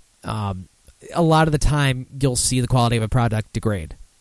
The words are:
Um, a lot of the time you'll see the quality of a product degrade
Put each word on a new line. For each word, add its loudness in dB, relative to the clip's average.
Um, -6
a -2
lot 4
of -2
the 2
time 0
you'll 0
see 0
the 0
quality 4
of 0
a -2
product 0
degrade -4